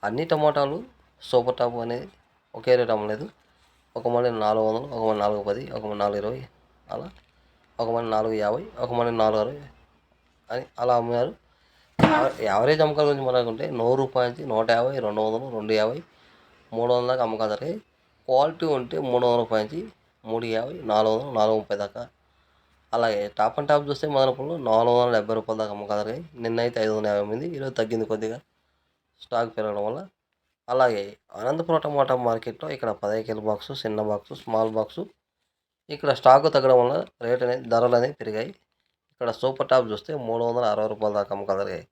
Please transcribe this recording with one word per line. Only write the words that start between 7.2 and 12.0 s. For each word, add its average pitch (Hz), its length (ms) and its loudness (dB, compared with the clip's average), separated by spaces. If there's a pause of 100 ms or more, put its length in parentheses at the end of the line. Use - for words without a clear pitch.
ఒక 117 140 -2
మళ్ళీ 117 200 -2
నాలుగు 110 280 0
యాభై, 113 200 -2 (220)
ఒక 120 140 -4
మళ్ళీ 120 140 0 (100)
నాలుగు 110 200 2
అరవై 135 160 -6 (920)
అని 131 120 -6 (180)
అలా 123 180 4
అమ్మారు. 120 320 -2 (720)